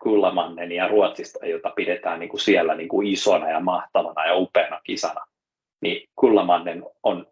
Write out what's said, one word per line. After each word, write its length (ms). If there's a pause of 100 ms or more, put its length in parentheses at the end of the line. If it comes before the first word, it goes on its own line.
Kullamannen 680
ja 160
Ruotsista, 580
jota 300
pidetään 440
niinku 180
siellä 380
niinku 260
isona 480
ja 100
mahtavana 680
ja 100
upeana 480
kisana, 420 (560)
niin 340
Kullamannen 680 (200)
on 280